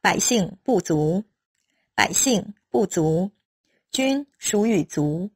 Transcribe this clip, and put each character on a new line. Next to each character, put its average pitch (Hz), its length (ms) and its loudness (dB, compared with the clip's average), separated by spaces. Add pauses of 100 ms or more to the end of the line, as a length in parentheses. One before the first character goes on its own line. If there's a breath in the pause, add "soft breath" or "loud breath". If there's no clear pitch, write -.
百 196 180 0
姓 214 460 0
不 226 160 2
足， 160 420 0 (720)
百 214 180 2
姓 208 420 -2 (160)
不 240 140 2
足。 170 460 0 (600)
君 269 340 0 (100)
孰 208 300 0
与 208 160 2
足？ 160 540 -4